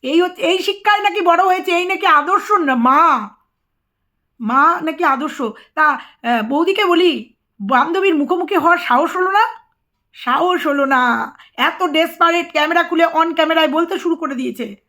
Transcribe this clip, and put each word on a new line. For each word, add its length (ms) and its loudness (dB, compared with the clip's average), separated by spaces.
এই 200 0
হচ্ছে, 200 -4
এই 180 0
শিক্ষায় 440 -2
নাকি 180 -2
বড় 240 2
হয়েছে, 260 0
এই 140 0
নাকি 200 -4
আদর্শ 460 2
না 240 0
মা, 540 2
মা 420 2
নাকি 220 -4
আদর্শ। 380 -2
তা, 140 2
আহ, 580 -4
বৌদিকে 380 0
বলি, 480 0
বান্ধবীর 540 0
মুখোমুখি 400 -2
হওয়ার 220 2
সাহস 380 0
হলো 160 -2
না? 160 2
সাহস 540 -2
হলো 180 0
না। 480 0
এত 260 -2
ডেসপারেট, 680 0
ক্যামেরা 320 0
খুলে 220 2
on 300 0
ক্যামেরায় 320 2
বলতে 320 -2
শুরু 160 -2
করে 200 -8
দিয়েছে 400 -8